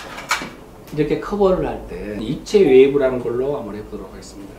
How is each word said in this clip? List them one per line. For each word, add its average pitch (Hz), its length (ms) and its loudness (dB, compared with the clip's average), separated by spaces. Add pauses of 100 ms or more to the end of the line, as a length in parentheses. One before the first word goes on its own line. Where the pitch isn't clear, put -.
(960)
이렇게 151 260 0
커버를 185 460 0
할 - 220 -8
때 98 320 -10
입체 151 400 0
웨이브라는 135 600 6
걸로 127 340 -2
한번 104 200 -8
해보도록 101 360 -12
하겠습니다. 98 460 -18